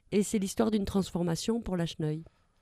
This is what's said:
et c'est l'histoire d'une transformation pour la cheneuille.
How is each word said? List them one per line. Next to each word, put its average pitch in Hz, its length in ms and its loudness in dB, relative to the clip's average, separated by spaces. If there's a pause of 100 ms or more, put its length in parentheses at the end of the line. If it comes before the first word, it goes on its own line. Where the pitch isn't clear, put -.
(120)
et 202 100 4
c'est 220 160 0
l'histoire 202 320 0
d'une 208 160 2
transformation 180 720 0
pour 196 160 -4
la 170 120 0
cheneuille. 160 360 -4 (380)